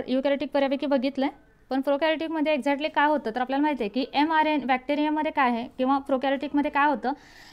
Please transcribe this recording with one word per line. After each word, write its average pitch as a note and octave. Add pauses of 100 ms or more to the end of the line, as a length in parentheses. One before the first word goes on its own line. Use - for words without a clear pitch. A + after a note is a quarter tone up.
युकॅरियोटिक C#4
बऱ्यापैकी C#4
बघितलंय, C#4 (400)
पण C4+
प्रोकॅरियोटिकमध्ये D#4
exactly C#4+
काय D4
होतं, D4
तर B3
आपल्याला C4
माहिती D4
आहे G3+
की B3+
एमआरएन, D#4
बॅक्टेरियामध्ये D4
काय C#4
आहे A#3 (100)
किंवा C4
प्रोकॅरियोटिकमध्ये C#4
काय D4
होतं, B3+ (400)